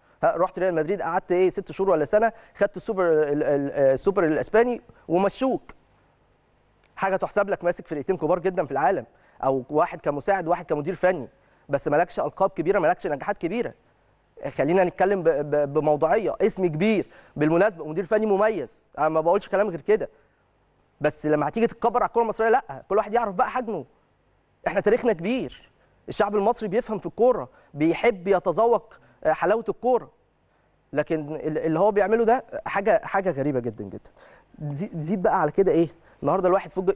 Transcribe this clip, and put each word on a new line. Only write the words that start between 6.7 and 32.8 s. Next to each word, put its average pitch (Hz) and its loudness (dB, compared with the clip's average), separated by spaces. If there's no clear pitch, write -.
حاجه 190 -2
تحسب 196 -2
لك، 175 -4
ماسك 175 -2
فرقتين 156 -4
كبار 170 0
جدًا 175 -2
في - -10
العالم، 143 0
او 135 0
واحد 151 0
كمساعد 160 -2
وواحد 165 -2
كمدير 151 -4
فني، 175 0
بس 139 -2
مالكش 156 0
القاب 170 0
كبيره، 190 0
مالكش 175 0
نجاحات 156 -4
كبيره. 180 -6
خلينا 156 2
نتكلم 185 0
ب-، 160 4
ب-، 147 0
بموضوعيه، 151 2
اسم 190 0
كبير 175 0
بالمناسبه، 165 2
مدير 160 -6
فني 214 0
مميز، 202 0
انا 151 2
ما 160 0
بقولش 175 2
كلام 202 0
غير 165 -8
كده. 202 0
بس 147 -2
لما 151 2
هتيجي 220 0
تتكبر 226 0
على 185 0
الكره 233 0
المصريه، 220 0
لا، 135 0
كل 196 2
واحد 208 -2
يعرف 220 0
بقى 175 0
حجمه. 214 -6
احنا 180 -2
تاريخنا 226 2
كبير، 185 -6
الشعب 208 -2
المصري 214 0
بيفهم 214 -4
في - -14
الكوره، 202 0
بيحب 170 0
يتذوق، 196 2
آه، 156 2
حلاوه 196 0
الكوره. 220 -2
لكن 151 -4
ال-، 156 -4
اللي 156 -2
هو 202 4
بيعمله 208 2
ده 233 2
حاجه، 202 0